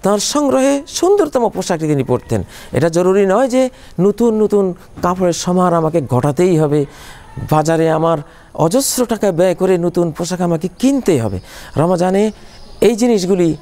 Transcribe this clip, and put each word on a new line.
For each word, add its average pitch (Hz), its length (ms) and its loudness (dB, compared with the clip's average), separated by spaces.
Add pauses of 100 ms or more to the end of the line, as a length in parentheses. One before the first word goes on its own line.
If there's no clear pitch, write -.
তার 214 160 2
সংগ্রহে 277 680 0
সুন্দরতম 330 600 0
পোশাকটি 165 380 -4
তিনি 143 160 0
পরতেন। 123 400 -2 (300)
এটা 156 160 0
জরুরি 185 360 2
নয় 214 220 2
যে 254 220 0 (300)
নতুন 214 420 2
নতুন 202 320 2 (280)
কাপড়ের 180 320 0
সমাহার 180 400 0
আমাকে 165 280 0
ঘটাতেই 147 560 0
হবে, 147 280 0 (680)
বাজারে 160 380 2
আমার 160 280 0 (360)
অজস্র 233 520 0
টাকা 208 260 -2
ব্যয় 175 240 2
করে 185 220 0
নতুন 170 340 -2
পোশাক 175 300 -6
আমাকে 175 260 -2 (120)
কিনতেই 247 400 2
হবে। 98 200 -2 (380)
রমজানে 185 540 0 (500)
এই 220 140 4
জিনিসগুলি 185 680 2